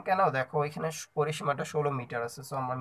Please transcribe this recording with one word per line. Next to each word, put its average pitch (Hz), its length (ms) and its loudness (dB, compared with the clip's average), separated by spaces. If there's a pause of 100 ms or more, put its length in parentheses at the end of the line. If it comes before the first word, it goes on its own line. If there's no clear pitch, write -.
কেন? 190 120 4 (180)
দেখো, 131 200 0 (100)
এখানে 160 220 -4 (280)
পরিসীমাটা 151 540 0
ষোলো 147 180 2 (100)
মিটার 120 280 -4
আছে, 135 200 -10
so - 140 -8
আমরা 127 200 -2